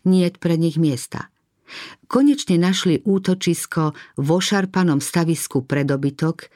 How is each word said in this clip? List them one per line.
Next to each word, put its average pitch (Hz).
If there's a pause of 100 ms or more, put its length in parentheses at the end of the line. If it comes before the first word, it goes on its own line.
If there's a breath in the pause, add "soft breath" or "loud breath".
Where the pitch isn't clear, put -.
niet 185
pre 170
nich 160
miesta. - (720 loud breath)
Konečne 262
našli 180
útočisko 185 (240 loud breath)
v 139 (100)
ošarpanom 185
stavisku 160
pre 143
dobytok 143 (100)